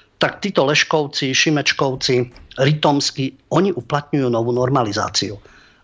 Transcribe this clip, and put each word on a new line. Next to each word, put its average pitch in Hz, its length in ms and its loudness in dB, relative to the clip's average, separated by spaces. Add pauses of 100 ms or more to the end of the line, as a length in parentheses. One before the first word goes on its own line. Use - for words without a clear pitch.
(160)
tak - 240 0
títo 190 240 0
Leškovci, 143 720 0
Šimečkovci, 131 960 0 (240)
Rytomskí, 143 960 0
oni 185 240 2
uplatňujú 139 560 -2
novú 117 240 0
normalizáciu. 113 800 -2 (480)